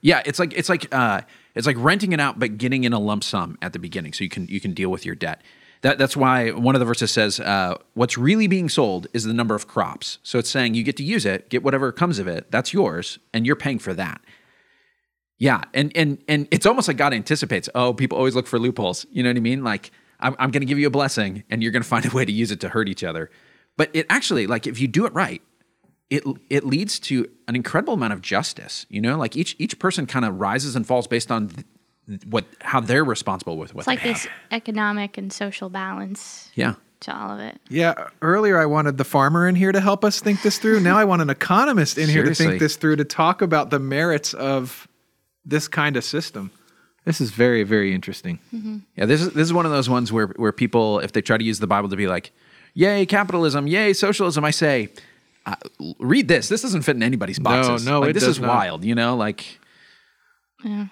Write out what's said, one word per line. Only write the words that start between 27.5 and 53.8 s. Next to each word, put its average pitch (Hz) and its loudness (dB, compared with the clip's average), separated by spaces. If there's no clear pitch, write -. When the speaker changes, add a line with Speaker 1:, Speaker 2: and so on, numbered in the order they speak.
Speaker 1:
incredible 160 -2
amount 120 -2
of 92 -12
justice, - -4
you 104 -4
know? 131 0
Like, 123 -4
each, 165 -4
each - -6
person 185 -2
kinda 117 -2
rises 110 -2
and 117 -2
falls 123 0
based 120 -2
on 110 0
th-, - -14
what, 107 -2
how - 0
they're 120 2
responsible 95 -4
with 80 -12
what - -12
Speaker 2:
It's - -4
like 262 -2
Speaker 1:
they 240 -2
Speaker 2:
this 202 -6
Speaker 1:
have. - -14
Speaker 2:
economic 208 -4
and 196 -8
social 196 -8
balance 190 -10
Speaker 1:
Yeah. 120 0
Speaker 2:
to - -10
all 104 -10
of 104 -10
it. 107 -14
Speaker 3:
Yeah, 165 0
earlier 190 4
I 160 6
wanted 147 2
the 139 0
farmer 151 4
in 185 2
here 190 4
to 196 4
help 202 2
us 208 2
think 202 0
this 208 2
through. 220 4
Now 180 6
I 214 6
want 180 4
an 147 2
economist 190 2
in 156 2
here 151 4
to 143 4
think 156 0
Speaker 1:
Seriously. 175 2
Speaker 3:
this 156 0
through, 156 2
to 147 0
talk 170 0
about 156 2
the 143 2
merits 143 0
of 135 -4
this 151 -2
kind 147 0
of 120 -2
system. 107 -8
This 165 0
is 120 0
very, 117 4
very 101 2
interesting. 90 -6
Speaker 2:
Mm-hmm. 214 -8
Speaker 1:
Yeah, 104 0
this 147 4
is, 180 0
this 151 0
is 165 -2
one 170 2
of 156 0
those 131 0
ones 123 0
where, 110 0
where 110 0
people, 110 2
if - -6
they 113 0
try 127 2
to 117 0
use 110 -2
the 107 -2
Bible 101 2
to 95 -4
be 101 0
like, 90 -4
"Yay, 196 4
capitalism, 170 0
yay, 202 2